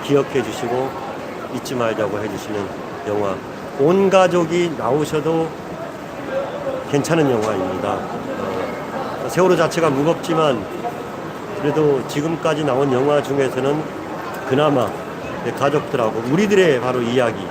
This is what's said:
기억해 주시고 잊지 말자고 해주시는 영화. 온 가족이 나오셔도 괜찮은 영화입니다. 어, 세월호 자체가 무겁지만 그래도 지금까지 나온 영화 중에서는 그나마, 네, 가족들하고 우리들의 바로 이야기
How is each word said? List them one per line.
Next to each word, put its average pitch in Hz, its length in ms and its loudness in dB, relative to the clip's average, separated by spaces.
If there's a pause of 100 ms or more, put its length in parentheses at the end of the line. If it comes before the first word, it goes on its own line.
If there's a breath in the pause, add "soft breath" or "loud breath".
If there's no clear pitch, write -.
기억해 139 380 2
주시고 127 480 -2 (640)
잊지 127 220 -6
말자고 110 440 0
해주시는 101 480 -6 (400)
영화. 104 280 0 (440)
온 185 300 6
가족이 175 680 4
나오셔도 156 720 0 (1400)
괜찮은 143 380 4
영화입니다. 101 640 0
어, - 1400 -6
세월호 180 260 4
자체가 160 340 2
무겁지만 151 760 2 (960)
그래도 143 460 2
지금까지 156 560 0
나온 139 280 2
영화 139 300 4
중에서는 139 600 0 (680)
그나마, 135 400 4 (560)
네, 120 60 -2
가족들하고 123 800 0
우리들의 185 500 6
바로 123 200 0
이야기 117 500 0